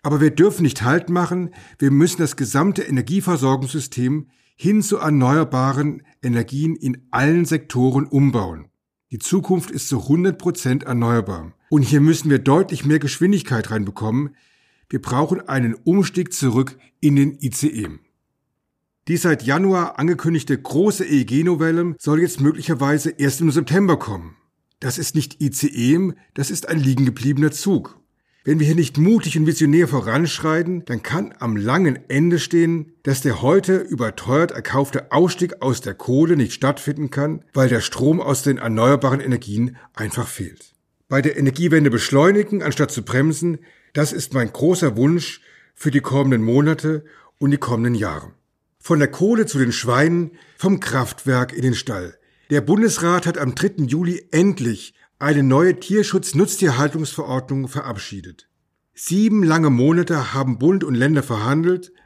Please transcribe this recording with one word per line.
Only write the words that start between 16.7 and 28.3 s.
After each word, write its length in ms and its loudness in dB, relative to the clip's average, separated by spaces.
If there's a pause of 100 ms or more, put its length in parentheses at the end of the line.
in 160 4
den 260 2
I 80 -4
C 160 -4
E. 220 -4 (1200)
Die 80 0
seit 260 0
Januar 560 0
angekündigte 580 0
große 480 0
E 180 2
E 20 -2
G-Novelle 760 0
soll 220 0
jetzt 200 -2
möglicherweise 680 0
erst 300 -2
im 100 4
September 480 2
kommen. 380 -10 (420)
Das 180 -4
ist 200 -6
nicht 260 -4
I 80 0
C 160 -4
E, 460 0 (220)
das 180 -6
ist 160 -8
ein 100 -2
liegen 260 2
gebliebener 460 0
Zug. 480 -4 (440)